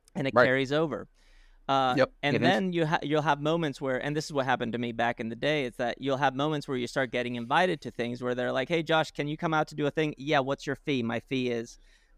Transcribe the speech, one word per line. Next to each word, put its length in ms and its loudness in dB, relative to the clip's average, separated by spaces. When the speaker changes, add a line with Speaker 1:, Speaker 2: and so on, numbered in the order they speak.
Speaker 1:
and 120 -2
it 60 -2
Speaker 2:
Right. 120 8
Speaker 1:
carries 260 2
over. 360 -2
Uh, 300 2
Speaker 2:
Yep. 140 4
Speaker 1:
and 140 2
Speaker 2:
Mm-hmm. 80 2
Speaker 1:
then 280 2
you 120 2
ha-, 180 0
you'll 200 0
have 180 2
moments 400 0
where, 200 -2
and 140 -4
this 100 -4
is 80 -12
what 120 0
happened 260 0
to 80 -4
me 140 -4
back 260 -2
in 80 -6
the 80 -8
day, 300 0
it's 120 -8
that 240 -2
you'll 160 0
have 160 2
moments 340 -2
where 100 -2
you 100 -2
start 240 -2
getting 240 -2
invited 460 0
to 100 -10
things 320 -4
where 100 -2
they're 200 -2
like, 160 -2
"Hey, 140 0
Josh, 280 0
can 160 -6
you 80 -4
come 180 -2
out 140 2
to 80 -18
do 100 -2
a 60 2
thing?" 260 -2
"Yeah, 220 0
what's 260 -2
your 120 -4
fee?" 260 -2
"My 160 -2
fee 320 -4
is 260 -6